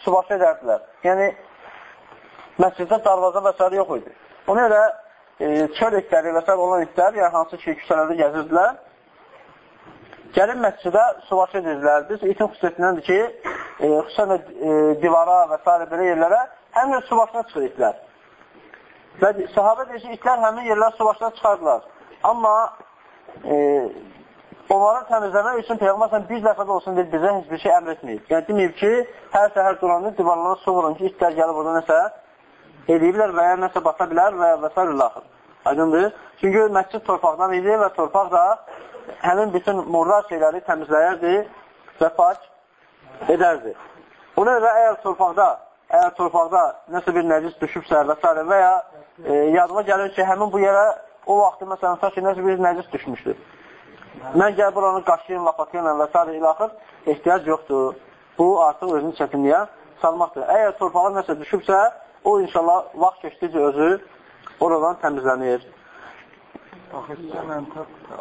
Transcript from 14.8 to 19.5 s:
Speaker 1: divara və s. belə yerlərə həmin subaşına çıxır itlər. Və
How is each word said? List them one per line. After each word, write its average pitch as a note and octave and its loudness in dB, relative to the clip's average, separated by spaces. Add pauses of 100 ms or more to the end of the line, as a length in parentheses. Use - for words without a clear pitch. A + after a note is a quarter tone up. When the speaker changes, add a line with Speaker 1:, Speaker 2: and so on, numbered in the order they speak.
Speaker 1:
divara E3+ 4
və D#3 -4
s. F3 2 (140)
belə F3+ 0
yerlərə E3+ 2 (360)
həmin B3+ -2
subaşına A3+ 0
çıxır - -6
itlər. - -2 (1200)
Və G3 4 (220)